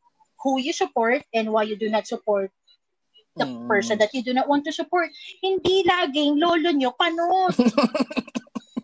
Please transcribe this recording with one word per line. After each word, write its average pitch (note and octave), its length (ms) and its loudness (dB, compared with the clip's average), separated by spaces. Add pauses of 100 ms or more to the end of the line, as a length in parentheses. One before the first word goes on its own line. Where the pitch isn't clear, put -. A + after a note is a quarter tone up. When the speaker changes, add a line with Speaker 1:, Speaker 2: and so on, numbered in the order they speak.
(420)
Speaker 1:
who C4+ 160 0
you C4 160 -4
support, A#3+ 560 0
and A3 180 -2
why A3 160 2
you G#3+ 140 -4
do A3 80 -4
not G#3+ 200 0
support G3 440 -2 (880)
the B3 100 -2
Speaker 2:
Mm. A#3+ 240 -10
Speaker 1:
person A3 260 2
that G#3+ 140 2
you B3+ 160 -6
do B3+ 80 -4
not C4 160 0
want C#4+ 160 2
to D4+ 80 -6
support. E4+ 340 -2 (300)
Hindi F#4 480 0
laging D4+ 500 2
lolo E4+ 380 2
nyo, C4 180 2
panot. F4 640 0
Speaker 2:
<laughs> - 80 0 (1200)